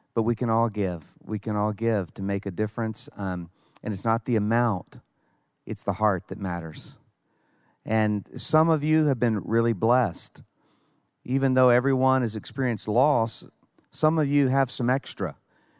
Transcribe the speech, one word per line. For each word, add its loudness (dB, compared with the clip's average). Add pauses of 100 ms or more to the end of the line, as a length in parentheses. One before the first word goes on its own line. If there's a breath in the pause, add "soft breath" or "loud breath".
(140)
but 0
we 0
can -2
all 2
give. -4 (100)
We -4
can -4
all 0
give -2
to -8
make -4
a -6
difference, -4
um, -6 (320 soft breath)
and -6
it's -6
not 0
the 0
amount, 0 (640)
it's -8
the -2
heart 0
that -10
matters. -8 (840)
And -2
some 2
of 0
you 2
have 0
been 0
really 0
blessed. 0 (800)
Even 0
though 6
everyone 4
has -2
experienced -4
loss, 2 (440)
some 2
of 2
you 4
have 2
some -2
extra. -2 (440)